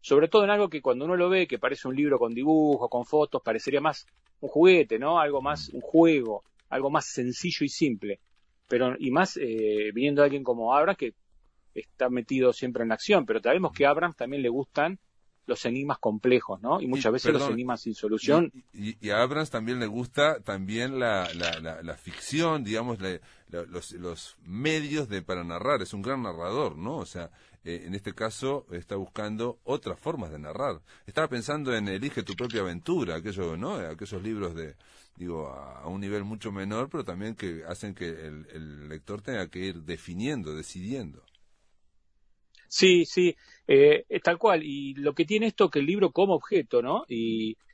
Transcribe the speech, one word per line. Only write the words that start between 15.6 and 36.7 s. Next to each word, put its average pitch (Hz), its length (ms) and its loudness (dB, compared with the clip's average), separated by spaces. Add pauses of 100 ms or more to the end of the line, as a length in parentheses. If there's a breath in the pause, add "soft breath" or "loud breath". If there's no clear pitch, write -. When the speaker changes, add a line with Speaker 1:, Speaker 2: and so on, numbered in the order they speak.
Speaker 1:
enigmas 135 340 -2
complejos, 110 600 2
¿no? 143 200 0
Y 151 40 -6
Speaker 2:
Y, - 20 -2
Speaker 1:
muchas 127 240 2
veces 120 200 2
los 123 100 2
Speaker 2:
perdón, 113 120 -2
Speaker 1:
enigmas 120 280 -4
sin 113 120 -6
solución. 139 580 2 (220)
Speaker 2:
y, 104 160 -8
y, 110 100 -10
y 104 120 -6
a 107 100 4
Abrams 147 300 0
también 120 280 -4
le 117 60 -2
gusta 123 540 0
también 110 600 -4
la, 98 360 0
la, 85 240 -4
la, 80 240 -10
la 82 140 -8
ficción, 151 680 -2
digamos, 110 360 -4
la, 92 200 -6 (300 soft breath)
la, 85 140 -8
los, 87 280 -12
los 87 520 -12
medios 147 640 -4
de, 101 140 -6
para 90 220 -6
narrar. 98 400 -2
Es 90 100 -10
un 101 80 -8
gran 127 220 -4
narrador, 90 560 -4
¿no? 127 180 -8
O 92 80 -8
sea, 85 240 -12 (340 soft breath)
eh, 85 220 -10
en 90 80 -8
este 101 220 -8
caso 131 560 -6
está 90 240 -10
buscando 107 680 -6
otras 120 340 -6
formas 104 320 -6
de 76 80 -12
narrar. 80 420 -6 (240 soft breath)
Estaba 156 220 -2
pensando 131 480 -4
en 104 140 -2
Elige 107 340 -4
tu 98 100 -10
propia 113 280 -4
aventura, 90 560 -2
aquello, 90 380 -4
¿no? 139 200 -6
Aquellos 92 480 -8
libros 101 320 -4
de, 80 180 -10 (420 soft breath)
digo, 82 340 -8
a, 65 320 -16
a 73 60 -12
un 95 140 -6
nivel 101 220 -4
mucho 107 280 -8
menor, 104 380 -4